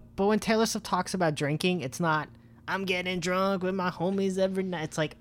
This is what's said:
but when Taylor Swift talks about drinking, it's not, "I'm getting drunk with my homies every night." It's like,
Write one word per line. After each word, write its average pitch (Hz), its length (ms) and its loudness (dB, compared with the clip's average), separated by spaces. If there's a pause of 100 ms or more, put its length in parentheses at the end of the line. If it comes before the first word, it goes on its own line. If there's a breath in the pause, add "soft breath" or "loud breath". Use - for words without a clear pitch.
(160)
but 196 100 2
when 214 120 4
Taylor 220 280 2
Swift 220 200 -4
talks 185 280 -2
about 165 200 2
drinking, 151 480 0
it's 131 180 -6
not, 156 280 2 (380 loud breath)
"I'm 190 200 -2
getting 180 340 -2
drunk 185 420 0
with 185 120 0
my 180 160 0
homies 190 480 0
every 190 260 2
night." 175 200 -4
It's 151 140 -6
like, 151 220 0